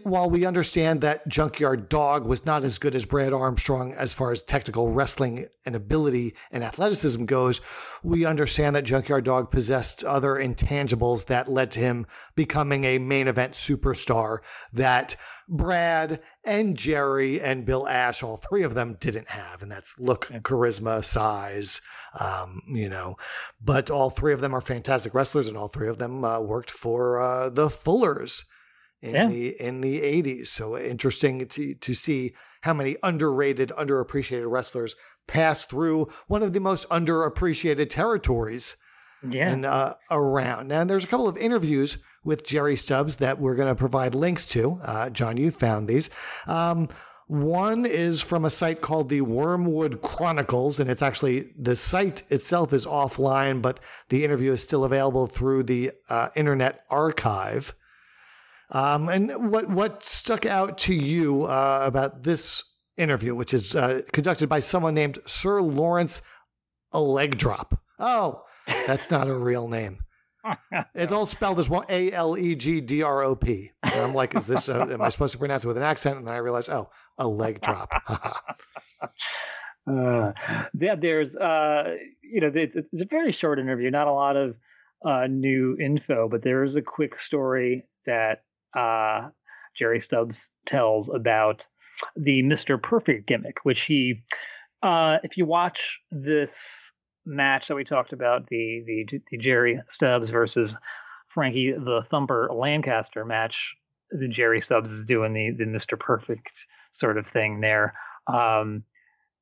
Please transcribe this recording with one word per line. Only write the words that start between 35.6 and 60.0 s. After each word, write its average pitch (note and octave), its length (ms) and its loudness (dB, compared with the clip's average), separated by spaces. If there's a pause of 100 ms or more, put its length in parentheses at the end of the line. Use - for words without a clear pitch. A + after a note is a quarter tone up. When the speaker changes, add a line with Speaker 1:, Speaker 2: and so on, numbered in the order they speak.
Speaker 1:
through D#3 440 0 (180)
one G#3 160 0
of G3 100 0
the G3 80 0
most F#3+ 280 -2
underappreciated D#3+ 1040 2
territories B2 840 0 (520)
Speaker 2:
Yeah. C3 220 0
Speaker 1:
and, C3 140 -2
uh, C3+ 300 2 (160)
around. C3+ 580 0
Now, D#3 160 2
there's F#3+ 200 2
a - 40 -12
couple B3 200 2
of F#3 100 -2
interviews D#3 600 2 (260)
with D#3 200 -2
Jerry C#3+ 320 2
Stubbs C#3+ 400 0
that C3+ 240 0
we're C3 140 2
gonna C3 220 2
provide B2+ 380 2
links E3 320 0
to. C3 360 0
Uh, A#2 280 -4
John, A2+ 260 -2
you D3+ 160 2
found G#2+ 360 2
these. C3 220 2 (360)
Um, E3 420 0 (400)
one F3+ 580 2
is E3+ 340 0
from E3 240 0
a D#3 60 2
site D#3+ 300 -2
called D#3 280 0
the C#3+ 140 2
Wormwood D#3 800 0
Chronicles, C#3+ 800 0
and C3 100 2
it's B2+ 120 0
actually, C3+ 560 0
the B2 180 2
site F#3 540 0
itself D3 420 2
is B2+ 140 2
offline, C3+ 760 0
but B2 180 0 (300)
the C3+ 140 4
interview C3+ 280 4
is A#2+ 100 0
still C#3 220 2
available C3 420 2
through C3 380 0
the, B2 260 0 (180)
uh, A#2+ 280 0
Internet C#3 540 2
Archive. A#2 840 0 (960)
Um, D3 380 2
and G#3+ 420 0
what, A3 200 0
what G#3 340 0